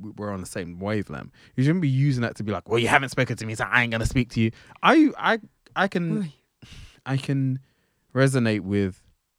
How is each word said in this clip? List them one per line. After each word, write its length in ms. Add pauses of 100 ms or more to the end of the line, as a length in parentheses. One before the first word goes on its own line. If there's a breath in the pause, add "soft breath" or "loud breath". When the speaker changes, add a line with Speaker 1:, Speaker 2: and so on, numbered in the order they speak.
(180)
Speaker 1:
we're 140
on 80
the 60
same 340
wavelength. 520 (240 soft breath)
You 80
shouldn't 180
be 80
using 320
that 160
to 60
be 80
like, 180
"Well, 100
you 80
haven't 220
spoken 260
to 100
me, 100
so 100
I 180
ain't 80
gonna 140
speak 260
to 100
you." 100 (320 soft breath)
I, 340
I, 220 (360)
I 120
can, 360
Speaker 2:
Oy. 100 (720 soft breath)
Speaker 1:
I 120
can 420 (540)
resonate 480
with 400 (380)